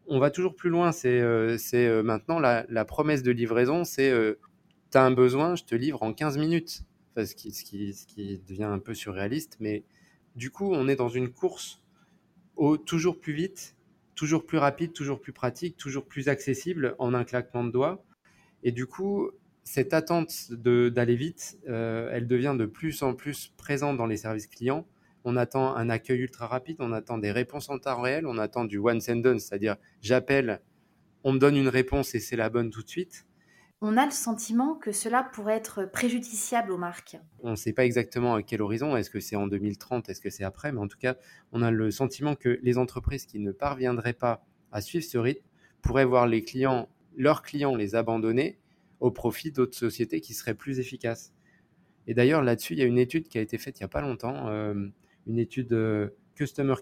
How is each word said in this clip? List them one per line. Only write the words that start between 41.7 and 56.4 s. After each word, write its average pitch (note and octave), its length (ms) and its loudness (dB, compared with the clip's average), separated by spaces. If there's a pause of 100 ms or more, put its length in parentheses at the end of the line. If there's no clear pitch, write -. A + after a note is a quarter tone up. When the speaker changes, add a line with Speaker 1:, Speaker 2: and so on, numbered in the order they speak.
Speaker 1:
le A2 220 2
sentiment C#3 420 -2
que B2 280 0
les B2 160 2
entreprises B2+ 480 -2
qui G#2+ 120 -10
ne G2+ 140 -4
parviendraient B2 600 -2
pas A#2+ 300 -2 (280)
à G#2+ 80 -4
suivre D#3+ 240 -4
ce - 140 -4
rythme A#2+ 280 0 (360)
pourraient C3+ 220 4
voir B2 220 6
les A2+ 160 4
clients, C3 460 0 (280)
leurs C#3+ 260 4
clients C#3+ 340 0
les G#2 180 -2
abandonner A2+ 640 0 (400)
au B2+ 140 2
profit A#2+ 400 -4
d'autres B2+ 240 0
sociétés A#2+ 440 -2
qui - 140 -14
seraient A2 220 -6
plus C3 240 -8
efficaces. A#2+ 520 -8 (760)
Et A#2 60 -2
d'ailleurs, C3+ 280 6
là-dessus, A#2+ 300 0
il D#3 80 -2
y - 20 4
a B2+ 40 6
une B2 120 4
étude B2+ 300 2
qui - 100 -6
a A2 40 0
été A2 160 -6
faite - 200 -14
il - 40 -10
n'y G2+ 40 -6
a - 20 -6
pas D3 120 -4
longtemps, C3 480 -6
euh, G#2 400 -4 (400)
une A2+ 100 -2
étude, A#2 340 -2
euh, A2 360 0 (260)
Customer C3+ 480 0